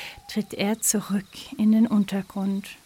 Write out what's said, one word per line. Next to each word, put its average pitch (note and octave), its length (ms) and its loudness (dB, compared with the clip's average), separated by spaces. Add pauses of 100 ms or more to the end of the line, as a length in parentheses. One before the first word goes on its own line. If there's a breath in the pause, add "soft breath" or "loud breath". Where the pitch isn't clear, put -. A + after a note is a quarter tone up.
(280 loud breath)
tritt - 260 -4
er G#3 260 -2
zurück G3 440 -2 (340)
in G#3+ 140 6
den A3 160 6
Untergrund, G3 800 -2 (180)